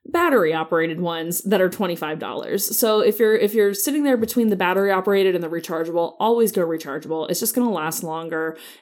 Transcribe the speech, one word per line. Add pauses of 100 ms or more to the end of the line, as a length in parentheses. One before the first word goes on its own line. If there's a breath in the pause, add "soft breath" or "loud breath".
battery
operated
ones
that
are
twenty-five
dollars.
So
if
you're,
if
you're
sitting
there
between
the
battery
operated
and
the
rechargeable,
always
go
rechargeable.
It's
just
gonna
last
longer. (240 loud breath)